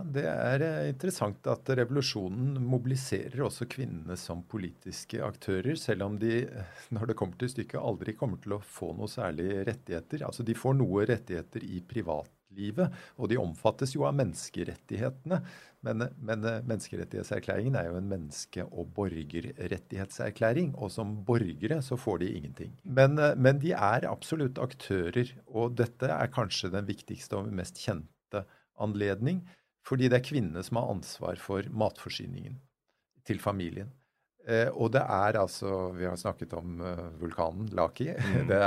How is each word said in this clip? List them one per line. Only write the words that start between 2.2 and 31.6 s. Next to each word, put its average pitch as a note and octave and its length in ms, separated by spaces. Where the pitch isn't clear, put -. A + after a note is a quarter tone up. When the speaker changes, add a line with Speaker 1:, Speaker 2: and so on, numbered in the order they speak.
Speaker 1:
mobiliserer B2 840
også A#2+ 240
kvinnene F2+ 480
som F2 260
politiske F#2+ 800
aktører, G#2 540
selv G2 260
om G#2 160
de, A2+ 220
eh, A#2+ 300
når A2 200
det A2 40
kommer F2 240
til B2 140
stykket, - 260
aldri A2 380
kommer G#2 240
til G2+ 160
å G2+ 80
få - 320
noe G#2+ 100
særlig F#2+ 600
rettigheter. A#2 580
Altså, - 180
de A2 140
får C3 180
noe G2+ 300
rettigheter F#2 580
i F#2+ 220
privatlivet, G2+ 1080
og A2+ 100
de A#2 80
omfattes G#2+ 560
jo C#3+ 160
av C#3+ 80
menneskerettighetene. A2+ 1200
Men, A#2 180
eh, B2+ 160
men, G#2+ 280
eh, A2+ 160
menneskerettighetserklæringen G2+ 1160
er E2+ 140
jo F2 60
en G2 120
menneske- F2 640
og F2 200
borgerrettighetserklæring, F#2+ 1800
og G2 160
som G#2+ 220
borgere A2 580
så C3 140
får G2+ 240
de F2+ 160
ingenting. - 380
Men, C3+ 360
eh, D3 160
men C3+ 240
de E3 120
er G#2+ 380
absolutt C3 480
aktører, A#2+ 720
og A#2 280
dette A#2+ 340
er D#3 180
kanskje G2 440
den G2 140
viktigste G2+ 520
og G#2 160
mest F2 240
kjente F#2 680
anledning G#2+ 640
fordi C3 220
det B2 80
er B2+ 80
kvinnene F#2 380
som A2+ 120
har A#2 160
ansvar - 480
for G2 320